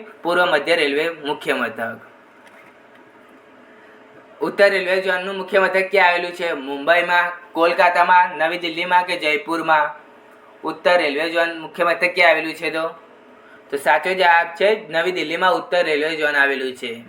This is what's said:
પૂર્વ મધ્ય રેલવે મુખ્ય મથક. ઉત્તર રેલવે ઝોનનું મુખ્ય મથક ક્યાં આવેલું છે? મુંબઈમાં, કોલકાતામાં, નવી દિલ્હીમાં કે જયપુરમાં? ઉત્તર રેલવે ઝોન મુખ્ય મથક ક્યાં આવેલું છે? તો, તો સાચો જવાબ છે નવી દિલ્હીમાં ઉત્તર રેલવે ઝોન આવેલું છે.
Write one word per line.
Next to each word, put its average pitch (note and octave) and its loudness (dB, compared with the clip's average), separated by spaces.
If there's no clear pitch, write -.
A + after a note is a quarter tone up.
પૂર્વ F3 2
મધ્ય D#3+ 2
રેલવે D3 0
મુખ્ય D3 -6
મથક. A2+ -6
ઉત્તર G3+ 2
રેલવે F#3 0
ઝોનનું F#3 -4
મુખ્ય F#3+ -2
મથક F#3 0
ક્યાં F#3+ 4
આવેલું F3 -2
છે? E3+ -6
મુંબઈમાં, E3+ 0
કોલકાતામાં, F3 4
નવી E3 0
દિલ્હીમાં F3 0
કે F3+ -4
જયપુરમાં? D#3 0
ઉત્તર E3+ 0
રેલવે D#3 0
ઝોન E3 -2
મુખ્ય D#3+ -6
મથક F3 0
ક્યાં F3 4
આવેલું D#3 0
છે? D#3 -6
તો, D#3+ -4
તો C#3+ -4
સાચો D#3+ 2
જવાબ E3+ 4
છે G3+ -2
નવી E3 -2
દિલ્હીમાં E3+ 0
ઉત્તર F3 0
રેલવે D#3 -2
ઝોન D3 -2
આવેલું C3+ 0
છે. B2 -10